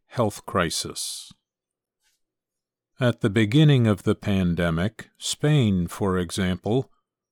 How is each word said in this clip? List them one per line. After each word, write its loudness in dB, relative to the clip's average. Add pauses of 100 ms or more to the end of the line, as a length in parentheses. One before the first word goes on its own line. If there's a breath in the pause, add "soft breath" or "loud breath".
health -4
crisis. -6 (1700)
At 0
the 0
beginning 4
of 2
the 2
pandemic, -2
Spain, 0
for -2
example, -2 (420)